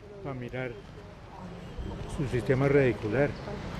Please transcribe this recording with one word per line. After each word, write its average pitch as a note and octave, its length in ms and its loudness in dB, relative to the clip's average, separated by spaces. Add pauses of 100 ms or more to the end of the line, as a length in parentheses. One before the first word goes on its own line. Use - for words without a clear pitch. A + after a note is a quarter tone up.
(220)
Para C#3 120 -6
mirar B2 380 -6 (1400)
su C#3+ 120 0
sistema B2+ 400 4
radicular. C3+ 600 6 (500)